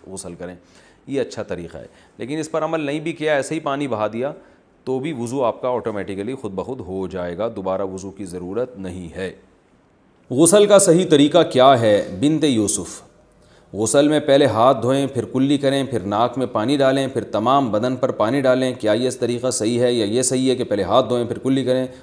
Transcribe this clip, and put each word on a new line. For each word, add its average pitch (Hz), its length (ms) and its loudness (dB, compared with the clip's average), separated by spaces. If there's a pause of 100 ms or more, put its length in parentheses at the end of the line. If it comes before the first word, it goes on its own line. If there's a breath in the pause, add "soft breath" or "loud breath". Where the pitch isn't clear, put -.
गुस्ल 92 260 -12
करें, 87 240 -14 (520 soft breath)
ये 135 100 -4
अच्छा 117 260 -6
तरीक़ा 85 340 -10
है। 58 100 -18 (300 soft breath)
लेकिन 127 200 -6
इस 151 80 -6
पर 156 160 -4
अमल 160 180 -2
नहीं 147 200 -4
भी 160 120 -6
किया, 151 220 -2
ऐसे 139 200 -2
ही 160 60 -4
पानी 143 260 -4
बहा 107 200 -2
दिया, 117 260 -6 (540 soft breath)
तो 131 120 -2
भी 151 160 -6
वज़ू 120 260 -4
आपका 120 300 -2
ऑटोमेटिकली 104 640 -6
ख़ुद 107 160 -10
ब 95 120 -6
खुद 127 180 -8
हो 92 260 -6
जाएगा, 87 420 -6
दोबारा 98 380 -4
वज़ू 95 240 -10
की 101 160 -14
ज़रूरत 92 520 -8
नहीं 92 300 -10
है। 92 200 -10 (1000)
गुस्ल 170 360 6
का 202 120 6
सही 175 280 4
तरीक़ा 151 380 6
क्या 131 300 6
है? 104 440 2
बिनते 151 280 2
यूसुफ, 104 560 -2 (720 soft breath)
गुस्ल 123 360 4
में 151 120 4
पहले 143 260 6
हाथ 117 280 4
धोएं, 131 320 0
फिर 117 180 -4
कुल्ली 135 320 2
करें, 139 300 0
फिर 110 160 -4
नाक 107 340 0
में 127 140 -2
पानी 117 260 0
डालें, 135 320 2
फिर 123 140 -4 (100)
तमाम 123 380 2
बदन 117 240 0
पर 123 180 -2
पानी 120 280 0
डालें, 127 340 2
क्या 107 200 0
ये 123 180 0
तरीक़ा 123 380 -2
सही 117 260 -2
है 123 180 2
या 113 120 2
ये 117 160 0
सही 131 240 0
है 131 80 2
कि 120 80 -4
पहले 101 220 -2
हाथ 113 180 4
धोएं 120 240 -2
फिर 107 120 -6
कुल्ली 135 260 -2
करें 127 240 -2 (140)